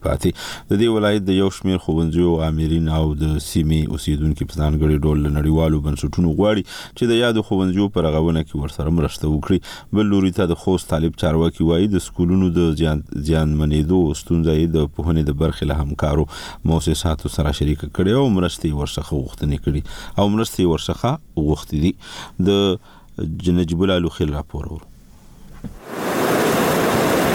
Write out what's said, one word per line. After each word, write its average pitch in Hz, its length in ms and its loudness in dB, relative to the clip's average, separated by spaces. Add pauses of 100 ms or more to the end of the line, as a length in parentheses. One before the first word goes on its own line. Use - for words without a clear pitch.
پاتې. - 240 0 (400)
د 104 120 2
دې 117 60 4 (100)
ولایت 104 320 2
د 95 100 4
یو 95 180 2
شمېر 92 280 0
ښوونځیو 82 600 2
آمرین 80 420 0 (120)
او 78 100 2 (140)
د 78 100 0 (140)
سیمې 78 340 2 (140)
اوسیدونکي 76 560 -2
په 82 80 -8
ځانګړي 76 380 2 (100)
ډول 76 180 2
له 73 120 0
نړیوالو 78 500 2
بنسټونو 76 500 0
غواړي 104 260 2 (320)
چې 120 160 0
د 117 120 2
یادو 113 260 2
ښوونځیو 95 480 2
په 82 100 2
رغونه 80 380 2
کې - 180 -12
ورسره 73 360 -2
مرسته - 340 -2
وکړي. 76 260 0 (400)
بل 107 140 2
لوري 95 260 4
ته 95 140 2
د - 100 -6
خوست 92 300 0
طالب 80 320 0
چارواکي 82 460 2
وایي 95 260 2
د 85 100 -2
سکولونو 92 420 2 (100)
د 82 200 4
زیان-، 78 240 0 (280)
زیانمنېدو 78 680 2 (220)
ستونزه 80 400 2
یې 82 60 2 (100)
د 73 180 0
پوهنې 80 320 0
د 71 160 -2
برخې 80 300 -2
له 76 100 -2
همکارو 73 440 0 (440)
مؤسساتو 80 640 0
سره 73 240 0
شریکه 76 320 -2
کړې 107 320 2
او - 20 2 (140)
مرستې 87 320 -2
یې 76 80 -2
ورڅخه - 420 -6
غوښتنې 71 360 -4 (100)
کړي، 71 140 0 (360)
او 98 80 2 (120)
مرستې 113 260 -2
یې 90 100 4
ورڅخه 82 380 -2 (320)
غوښتې 76 420 -2
دي. - 80 2 (540)
د - 20 4 (920)
ج-، 87 140 2
نجیب 85 260 0
الله 92 200 2
لوخیل 80 300 -2
راپور 73 320 -8
ورو. 80 220 -12 (2500)